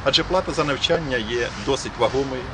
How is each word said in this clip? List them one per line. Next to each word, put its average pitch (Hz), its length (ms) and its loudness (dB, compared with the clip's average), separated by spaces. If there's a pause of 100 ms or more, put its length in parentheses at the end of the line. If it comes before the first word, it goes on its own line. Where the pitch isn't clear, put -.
адже 139 200 2
плата 180 280 2
за 151 120 0
навчання 147 540 0
є 120 300 0 (180)
досить 131 340 0
вагомою. 131 420 0 (120)